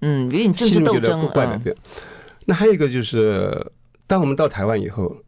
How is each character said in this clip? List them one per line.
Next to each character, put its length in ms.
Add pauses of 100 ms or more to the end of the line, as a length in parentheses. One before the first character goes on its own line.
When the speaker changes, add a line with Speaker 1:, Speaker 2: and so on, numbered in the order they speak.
Speaker 1:
嗯。 260
嗯， 60
有 60
点 140
政 160
治 120
斗 140
争， 0
Speaker 2:
心 60
里 60
觉 20
得 200
怪 180
怪 0
的， 100
Speaker 1:
嗯。 60
Speaker 2:
对。 140 (720)
那 80
还 120
有 60
一 40
个 120
就 140
是， 680 (360)
当 140
我 60
们 80
到 140
台 160
湾 160
以 80
后， 280 (120)